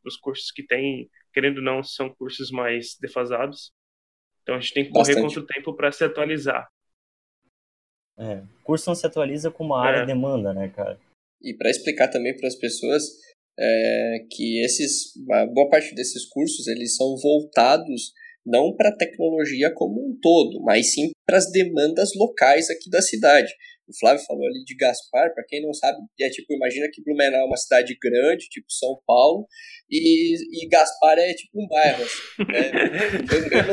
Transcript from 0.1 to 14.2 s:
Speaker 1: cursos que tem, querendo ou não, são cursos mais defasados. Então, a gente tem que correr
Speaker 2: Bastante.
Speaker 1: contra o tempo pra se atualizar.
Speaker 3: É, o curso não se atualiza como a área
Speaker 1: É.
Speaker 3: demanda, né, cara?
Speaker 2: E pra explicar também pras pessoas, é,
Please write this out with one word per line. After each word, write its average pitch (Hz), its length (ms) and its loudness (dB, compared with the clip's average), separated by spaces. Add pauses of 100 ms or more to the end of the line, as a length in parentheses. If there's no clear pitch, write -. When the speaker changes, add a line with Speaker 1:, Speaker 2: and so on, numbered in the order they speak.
Speaker 1:
cursos - 340 -10
que 139 120 -18
tem, 131 460 -4 (240)
querendo 139 260 -2
ou 135 40 -8
não, 131 180 -2
são 135 320 -10
cursos 127 380 -12
mais 120 480 -6
defasados. 127 720 -6 (680)
Então, 123 140 -6
a 127 40 -8
gente - 140 -8
tem 139 100 0
que 139 60 -6
correr 143 260 4
Speaker 2:
Bastante. 113 80 2 (120)
Speaker 1:
contra 120 40 -6
o - 60 -12
tempo 139 280 -10
pra 143 160 0
se 147 140 -2
atualizar. 147 640 -4 (1500)
Speaker 3:
É, 110 180 -8 (260)
o - 20 -20
curso 156 260 -2
não 175 60 0
se 170 120 -8
atualiza 151 420 -4
como 156 240 -6
a 127 120 0
área 131 160 2
Speaker 1:
É. 123 40 -2
Speaker 3:
demanda, 127 480 -2
né, 95 160 -6
cara? 98 300 -10 (420)
Speaker 2:
E 123 120 -12
pra - 160 -2
explicar 131 400 0
também 127 280 -4
pras 127 180 -6
pessoas, 123 480 -2 (560)
é, 113 720 0